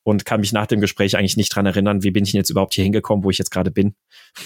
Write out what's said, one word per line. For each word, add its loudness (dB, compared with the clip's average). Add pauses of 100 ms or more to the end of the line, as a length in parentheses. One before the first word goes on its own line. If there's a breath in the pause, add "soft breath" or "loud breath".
und 0
kann 0
mich -2
nach 0
dem 0
Gespräch 0
eigentlich 0
nicht 0
dran -2
erinnern, 0
wie 0
bin 2
ich -4
denn 2
jetzt -2
überhaupt 0
hier 0
hingekommen, 0
wo 2
ich 0
jetzt -4
gerade -2
bin. 0 (520 loud breath)